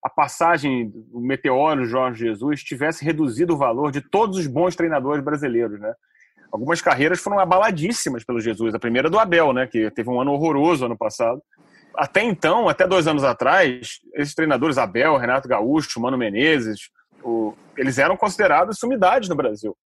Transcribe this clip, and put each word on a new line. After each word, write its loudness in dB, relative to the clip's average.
a -4
passagem 0
do -18
meteoro 0
Jorge -2
Jesus -4
tivesse -6
reduzido 0
o -2
valor 0
de -6
todos 0
os -2
bons 0
treinadores -2
brasileiros, -2
né? -8
Algumas -2
carreiras 2
foram -2
abaladíssimas 0
pelo -4
Jesus. -2
A -4
primeira 0
do 2
Abel, 4
né? 0
Que 0
teve -6
um 0
ano -2
horroroso 2
ano -4
passado. -2
Até 0
então, 2
até 4
dois 4
anos 2
atrás, 2
esses -4
treinadores, 0
Abel, 2
Renato 0
Gaúcho, 0
Mano -2
Menezes, 0
o... -2
eles -2
eram 2
considerados 2
sumidades 0
no -2
Brasil. -4